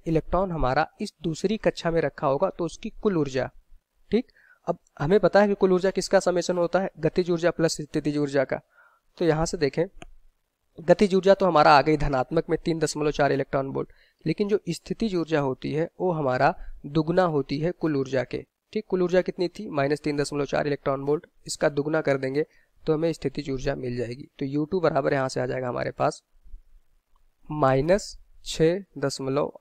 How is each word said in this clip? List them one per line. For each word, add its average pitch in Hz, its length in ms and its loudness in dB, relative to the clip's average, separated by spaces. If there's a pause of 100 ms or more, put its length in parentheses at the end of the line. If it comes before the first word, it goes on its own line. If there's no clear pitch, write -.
इलेक्ट्रॉन 170 460 0
हमारा 139 340 0 (140)
इस 208 220 -8
दूसरी 180 360 -2
कक्षा - 320 -2
में 165 100 0
रखा - 260 -2
होगा 143 240 2
तो - 140 -6
उसकी - 280 -8
कुल 196 260 0
ऊर्जा, 131 320 -2 (600)
ठीक, 220 220 0 (380)
अब 170 80 -4 (220)
हमें 156 200 4
पता 190 200 6
है 208 80 6
कि 202 80 0
कुल 190 160 2
ऊर्जा 185 200 2
किसका - 280 2
समेशन 180 380 0
होता 175 220 2
है, 190 180 -4
गतिज 165 320 0
ऊर्जा 170 220 0
प्लस 160 260 0
स्थितिज 147 400 -2
ऊर्जा 139 260 0
का। 131 160 -6 (580)
तो 185 60 -2
यहाँ 156 220 2
से 185 120 -6
देखें, 156 260 0 (920)
गतिज 175 360 4
ऊर्जा 190 200 6
तो 190 120 0
हमारा 160 260 8
आ 139 100 8
गई 156 160 4
धनात्मक 143 520 0
में 156 100 0
तीन 165 180 -2
दशमलव 151 340 -2
चार 139 200 2
इलेक्ट्रॉन 135 360 -2
वोल्ट, 135 200 -6 (360)
लेकिन 202 240 -2
जो 202 120 0 (100)
स्थितिज 185 460 -4
ऊर्जा 160 240 0
होती 135 320 -4
है 156 160 -4 (120)
वो 180 120 0
हमारा 139 420 2 (340)
दुगुना 160 400 0
होती 139 300 -2
है 160 140 -2
कुल 156 240 -2
ऊर्जा 131 280 -2
के। - 200 -10 (280)
ठीक, 214 160 -4
कुल 185 140 0
ऊर्जा 180 200 2
कितनी 175 260 -4
थी? 214 220 -14
माइनस 143 300 0
तीन 147 160 -2
दशमलव 143 300 -2
चार 151 200 -2
इलेक्ट्रॉन 139 360 -4
वोल्ट, 147 240 0 (200)
इसका 160 240 -2
दुगुना 147 320 -2
कर 139 160 2
देंगे 135 280 -2 (360)
तो 156 120 0
हमें 160 180 0
स्थितिज 139 380 -6
ऊर्जा 135 260 -4
मिल 127 200 -8
जाएगी। 120 320 -8 (100)
तो 143 80 -4
यू 143 180 -2
टू 185 160 -2
बराबर 147 340 2
यहाँ 135 140 0
से 131 120 -6
आ 127 60 -2
जाएगा 131 220 -4
हमारे 131 240 -4
पास 139 300 -2 (1200)
माइनस 151 720 0 (300)
छः 170 360 0 (160)
दशमलव 135 640 -2